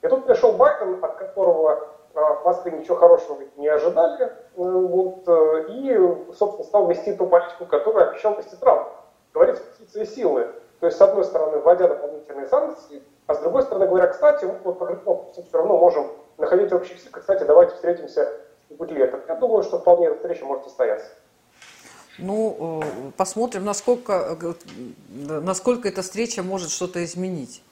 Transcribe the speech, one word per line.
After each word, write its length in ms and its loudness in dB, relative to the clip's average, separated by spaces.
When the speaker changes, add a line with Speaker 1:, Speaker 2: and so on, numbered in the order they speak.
Speaker 1:
И 60 -2
тут 160 0
пришел 280 4
Байден, 520 2
от 120 -6
которого, 720 0
а, 200 2
в 100 -10
Москве 260 -2
ничего 260 -4
хорошего 420 6
не 100 -6
ожидали, 600 0
э, 40 -8
вот, 720 -2
э, 440 4
и, 640 0
собственно, 300 -4
стал 220 2
вести 260 -2
ту 140 -2
политику, 400 0
которую 440 2
обещал 260 -4
вести 200 -14
Трамп, 300 2
говорить 220 4
с 40 -12
позиции 440 -12
силы. 440 -4
То 80 -2
есть, 100 -2
с 40 4
одной 240 6
стороны, 340 -2
вводя 300 4
дополнительные 580 -6
санкции, 560 -4
а 80 -2
с 60 -6
другой 220 0
стороны, 260 0
говоря, 180 2
«Кстати, 380 2
вот, 180 -8
вот 160 -8
по 60 -6
Грибкову 480 -6
все 100 -18
равно 180 2
можем 300 4
находить 340 2
общий 220 -2
язык, 220 -20
и, 40 -14
кстати, 220 -2
давайте 320 6
встретимся 560 -4
где-нибудь 260 -14
летом». 340 0
Я 80 -6
думаю, 300 0
что 140 -6
вполне 280 4
эта 120 0
встреча 260 -8
может 200 -8
состояться. 440 -4
Speaker 2:
Ну, 640 -6
э, 340 -10
посмотрим, 480 -4
насколько, 480 -2
э, 240 -2
г-, 180 -8
насколько 460 -2
эта 120 -6
встреча 420 -6
может 280 -8
что-то 340 -6
изменить. 680 -10